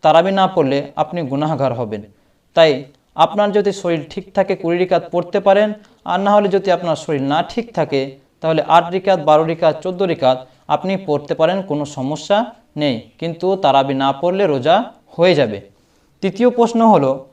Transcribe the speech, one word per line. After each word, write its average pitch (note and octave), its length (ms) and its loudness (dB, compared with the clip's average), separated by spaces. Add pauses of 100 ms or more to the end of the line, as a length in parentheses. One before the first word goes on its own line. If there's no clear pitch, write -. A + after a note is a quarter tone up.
তারাবি E3 300 4
না F#3+ 160 2
পড়লে C#3+ 480 0
আপনি E3 260 -4
গুনাহগার C3+ 520 -2
হবেন। G#2+ 300 -8 (500)
তাই D3+ 300 4 (320)
আপনার G3+ 360 2
যদি G3+ 200 0
শরীর E3+ 380 -4
ঠিক F#3+ 240 -12
থাকে, F#3+ 220 0
কুড়ি E3+ 220 -2
রিকাত F3+ 340 0
পড়তে F3 280 -2
পারেন, G3+ 340 2 (320)
আর F3 140 -2
না G3+ 140 0
হলে G#3 160 4
যদি F#3+ 220 0
আপনার E3+ 240 0
শরীর C#3 260 -4
না C#3+ 220 0
ঠিক A#3 300 -8
থাকে, C#3 440 -4 (240)
তাহলে D#3+ 200 0
আট E3+ 300 2
রিকাত, F#3+ 280 0
বারো D3+ 240 4
রিকাত, D#3+ 380 0
চোদ্দ F#3 200 -6
রিকাত C3 460 0 (200)
আপনি F3+ 380 -2
পড়তে D3 300 -4
পারেন, F3 260 0
কোনো D3 240 -4
সমস্যা D#3 680 -4 (220)
নেই, B2+ 320 -4 (100)
কিন্তু E3+ 360 -2
তারাবি C#3 380 2
না C3+ 200 0
পড়লে F3+ 340 0
রোজা D#3 440 0 (160)
হয়ে E3+ 280 2
যাবে। G#2+ 260 -2 (600)
তৃতীয় G3 280 2
প্রশ্ন A3+ 380 2
হলো C#3 440 2